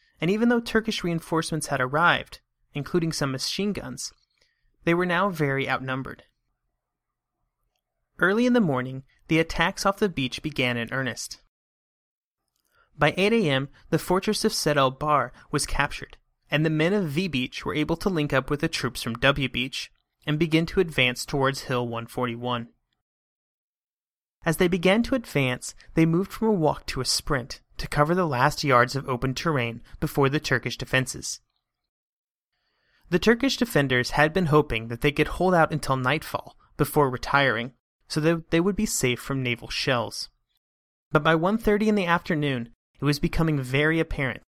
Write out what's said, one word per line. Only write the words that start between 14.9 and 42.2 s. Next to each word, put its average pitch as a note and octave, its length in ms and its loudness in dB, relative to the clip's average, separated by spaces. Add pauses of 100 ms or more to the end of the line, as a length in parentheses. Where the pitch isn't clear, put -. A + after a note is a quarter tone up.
Bahr C#3 400 0 (200)
was D3 140 -2
captured, - 520 -4 (340)
and D3 140 2
the D#3+ 40 0
men D#3+ 240 2
of G#3 120 0
V D#3+ 220 -2
Beach B2+ 360 -6
were - 120 -6
able D3+ 220 -2
to - 120 -4
link D#3 240 0
up C3 160 0
with D3 100 -2
the E3 80 0
troops - 340 -6
from A#2 140 -6
W C#3 320 2
Beach, - 440 -6 (360)
and D3+ 100 0
begin D#3+ 300 2
to - 120 -2
advance C3 460 0
towards C3+ 380 -2
Hill B2 240 -4
one A#2 180 -8
forty-one. A#2+ 640 -4 (1800)
As D#3 120 0
they F#3 100 4
began F#3 360 2
to C4+ 120 -2
advance, C3+ 580 -2 (220)
they D#3+ 100 6
moved E3+ 260 0
from A3 180 -2
a G#3+ 40 2
walk D3+ 340 0
to C3 140 -6
a A#2+ 40 -6
sprint - 560 -4 (160)
to - 100 -10
cover D3+ 260 2
the F3+ 140 2
last C#3 360 0
yards B2 320 4
of C#3 140 -6
open C3 240 -2
terrain A#2+ 480 -2 (180)
before C#3+ 300 2
the D3 100 2
Turkish B2 380 -2
defenses. - 600 -4 (1700)
The F3 100 2
Turkish A#3+ 380 2
defenders C3 540 2
had D#3 220 2
been F#3 140 0
hoping A#2+ 420 2
that A#2+ 120 -8
they D3 100 2
could D3 160 0
hold F3+ 280 0
out D#3 160 4
until C#3 240 -2
nightfall C3 600 -4 (200)
before C#3+ 340 2
retiring, B2 600 0 (360)
so - 120 -4
that D#3+ 320 0
they E3 80 4
would F#3 160 0
be - 100 -2
safe B2 340 -2
from C3+ 220 -4
naval A#2+ 280 -4
shells. A#2 600 -4 (840)
But D3+ 120 2
by E3 120 4
one F#3 220 2
thirty G#3+ 320 2
in G#3 60 2
the F#3+ 100 0
afternoon, D3 640 0 (300)